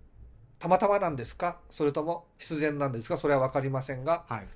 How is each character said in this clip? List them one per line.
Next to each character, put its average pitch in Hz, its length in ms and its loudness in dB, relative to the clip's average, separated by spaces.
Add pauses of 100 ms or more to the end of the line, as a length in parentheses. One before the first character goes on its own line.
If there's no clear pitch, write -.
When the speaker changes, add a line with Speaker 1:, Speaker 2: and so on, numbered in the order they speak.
(580)
Speaker 1:
た - 120 -6
ま 185 100 8
た - 80 4
ま 202 100 4
な 190 120 0
ん 151 60 -2
で 120 80 -6
す - 120 -10
か？ 175 240 -4 (100)
そ - 160 -2
れ 143 60 4
と 151 100 -2
も 170 240 -4 (140)
必 - 160 -6
然 147 240 0
な 143 80 2
ん 131 40 -4
で 117 120 -4
す - 60 -8
か？ 170 80 -2
そ - 100 -2
れ 143 80 6
は 131 60 4
わ 131 100 2
か 143 80 0
り 135 100 0
ま 135 140 -2
せ 139 120 -6
ん 127 80 -8
が、 165 240 0
Speaker 2:
は 117 100 -4
い。 98 180 -12